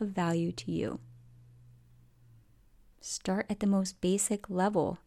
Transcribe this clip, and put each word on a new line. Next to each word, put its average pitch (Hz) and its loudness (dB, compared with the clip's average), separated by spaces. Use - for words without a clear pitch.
of 208 -2
value 175 0
to - -6
you. - -2
Start - -2
at 202 -4
the 208 2
most 190 2
basic 202 0
level, 185 0